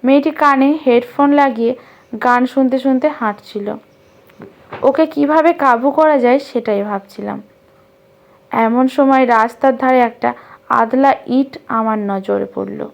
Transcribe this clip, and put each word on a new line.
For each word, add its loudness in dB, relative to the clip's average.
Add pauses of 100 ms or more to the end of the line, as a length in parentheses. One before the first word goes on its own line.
মেয়েটি 2
কানে 2 (140)
হেডফোন 0
লাগিয়ে 0 (520)
গান 2
শুনতে 0
শুনতে 0 (120)
হাঁটছিল। -8 (1160)
ওকে 2
কিভাবে 0 (120)
কাবু 2 (100)
করা 4
যায় 2
সেটাই -4
ভাবছিলাম। -10 (1120)
এমন 2 (120)
সময় 4
রাস্তার 2
ধারে 2
একটা -2 (380)
আদলা 2 (280)
ইট -2 (160)
আমার -2 (120)
নজরে -4
পড়ল। -8 (140)